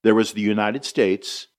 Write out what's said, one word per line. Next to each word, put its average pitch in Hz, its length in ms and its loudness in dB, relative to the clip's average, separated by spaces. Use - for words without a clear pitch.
There 110 120 4
was 110 200 2
the 104 80 -6
United 107 420 -2
States, - 600 -2